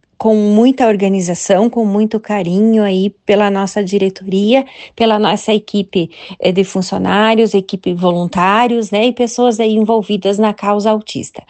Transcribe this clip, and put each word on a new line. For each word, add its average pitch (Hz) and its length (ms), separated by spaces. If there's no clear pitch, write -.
com 220 160
muita 226 540
organização, 196 840
com 233 160
muito 214 320
carinho 208 640
aí 196 320
pela 202 240
nossa 196 360
diretoria, 196 840
pela 226 200
nossa 208 380
equipe, 196 560
eh, 185 100
de 190 140
funcionários, 196 880
equipe 190 400
voluntários, 185 960
né, 214 160
e 247 60
pessoas 240 480
aí 220 160
envolvidas 208 600
na 214 160
causa 208 380
autista. - 600